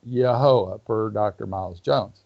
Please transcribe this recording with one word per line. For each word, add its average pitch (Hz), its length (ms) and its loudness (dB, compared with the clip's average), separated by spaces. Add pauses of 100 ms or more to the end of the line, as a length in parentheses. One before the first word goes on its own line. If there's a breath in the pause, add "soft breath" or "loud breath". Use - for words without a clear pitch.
Jehovah, 123 680 2
per 110 300 -2
Doctor 107 360 -4
Miles 95 340 -8
Jones 127 460 -4